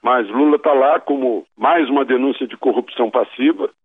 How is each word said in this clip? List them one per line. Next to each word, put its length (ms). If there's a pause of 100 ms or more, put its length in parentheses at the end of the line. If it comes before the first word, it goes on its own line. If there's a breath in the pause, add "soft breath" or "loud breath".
Mas 260
Lula 300
tá 160
lá 260
como 460 (100)
mais 320
uma 160
denúncia 420
de 120
corrupção 520
passiva 600 (140)